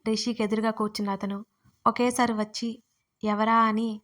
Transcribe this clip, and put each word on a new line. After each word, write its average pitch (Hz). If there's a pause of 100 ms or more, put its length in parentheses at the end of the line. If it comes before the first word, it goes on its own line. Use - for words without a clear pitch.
రిషికి 220
ఎదురుగా 220
కూర్చున్న 208
అతను 196 (480)
ఒకేసారి 240
వచ్చి 214 (540)
"ఎవరా?" 214
అని 220 (140)